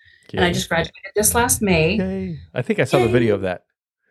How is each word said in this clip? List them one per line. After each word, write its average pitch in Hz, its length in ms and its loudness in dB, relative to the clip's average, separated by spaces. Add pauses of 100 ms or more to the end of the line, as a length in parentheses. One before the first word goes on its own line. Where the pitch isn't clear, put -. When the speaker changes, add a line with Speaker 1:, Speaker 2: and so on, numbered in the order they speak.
(340)
Speaker 1:
And 190 100 2
I 175 40 4
Speaker 2:
Yay. 175 40 0
Speaker 1:
just 180 160 -4
graduated - 460 -4
this 208 200 0
last 240 280 0
May. 175 340 2
Speaker 2:
Yay. 190 420 -4 (140)
I - 80 -2
think 170 200 -2
I 139 40 2
saw 139 140 2
the 123 80 4
Speaker 1:
Yay. 107 60 0
Speaker 2:
video 117 240 2
of 95 60 -6
that. 92 220 -6 (460)